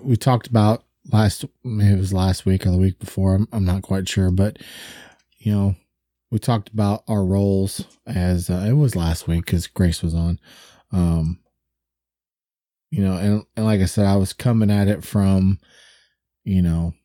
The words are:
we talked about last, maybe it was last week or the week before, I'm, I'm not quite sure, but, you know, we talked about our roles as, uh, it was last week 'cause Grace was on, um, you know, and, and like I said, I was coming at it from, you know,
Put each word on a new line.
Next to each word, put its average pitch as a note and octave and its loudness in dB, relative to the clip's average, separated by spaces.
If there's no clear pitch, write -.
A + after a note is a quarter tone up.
we B2+ 2
talked B2 0
about A2 2
last, G#2+ 2
maybe G#2 2
it F#2+ 0
was F#2 -2
last F#2 0
week F#2+ 0
or F#2 2
the F2+ 2
week F#2 2
before, F#2+ -2
I'm, G2+ 0
I'm G#2+ -2
not F#2 0
quite F#2+ -4
sure, F#2+ 0
but, F#2+ 0
you - -2
know, G2+ 0
we A2 -2
talked A2+ -2
about G#2+ -2
our G#2 0
roles G2 0
as, F2+ -2
uh, F2+ -2
it A2+ 2
was D3 2
last E2 -2
week E2+ -2
'cause E2+ -2
Grace F2 0
was E2 -4
on, E2+ -2
um, E2+ 0
you G2 -2
know, F#2+ 0
and, G#2 0
and A2 -2
like G#2+ 2
I F#2+ 4
said, G2+ 0
I G2 2
was F#2+ 0
coming A2+ 0
at G2+ 2
it G2+ -2
from, F#2+ 2
you F#3+ 0
know, E2+ 0